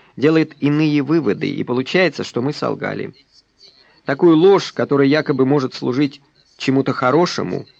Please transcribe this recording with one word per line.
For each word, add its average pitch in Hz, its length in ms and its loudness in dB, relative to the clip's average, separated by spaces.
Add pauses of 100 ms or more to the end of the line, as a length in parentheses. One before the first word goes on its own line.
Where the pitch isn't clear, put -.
(160)
делает 156 440 0
иные 147 420 0
выводы, 127 460 -2
и 98 160 -6
получается, 131 600 -2
что - 160 -6
мы 143 140 -4
солгали. 104 580 -8 (960)
Такую 156 300 4
ложь, 180 360 4
которая 139 340 0
якобы 139 380 0
может 135 300 0
служить 139 480 -4 (340)
чему-то 131 380 -2
хорошему, 127 720 -2 (140)